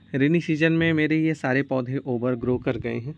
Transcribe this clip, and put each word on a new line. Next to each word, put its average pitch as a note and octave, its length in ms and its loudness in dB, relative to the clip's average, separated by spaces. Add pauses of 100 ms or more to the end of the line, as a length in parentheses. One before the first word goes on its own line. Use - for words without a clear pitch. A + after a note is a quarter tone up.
(160)
रेनी D3+ 260 4
सीजन D#3+ 300 2
में E3 220 2
मेरे D#3 240 2
ये D#3+ 160 2
सारे C3+ 300 0
पौधे C3 340 -4
ओवरग्रो B2 600 -2
कर B2 200 -2
गए A#2 220 -6
हैं। C3 180 -12